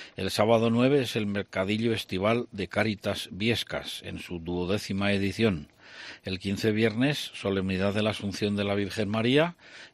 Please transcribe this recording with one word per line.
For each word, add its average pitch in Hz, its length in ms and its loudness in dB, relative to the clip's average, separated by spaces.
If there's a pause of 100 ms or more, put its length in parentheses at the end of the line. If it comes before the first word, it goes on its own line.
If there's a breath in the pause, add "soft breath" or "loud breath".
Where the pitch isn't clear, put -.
(160 loud breath)
El 95 160 -4
sábado 113 380 6
nueve 131 320 4
es 120 160 -2
el 107 100 0
mercadillo 101 680 0
estival 107 600 0
de 95 160 -6
Cáritas 104 600 -2
Viescas - 760 -2
en 92 140 -10
su 87 200 -8
duodécima 92 720 -2
edición. 98 560 0 (560 loud breath)
El 95 160 -6
quince 101 320 0
viernes, 113 460 2 (160)
solemnidad 98 600 0
de 104 100 0
la 107 80 2
Asunción 101 440 -2
de 101 80 0
la 101 100 -2
Virgen 101 360 -2
María 127 480 2 (360 loud breath)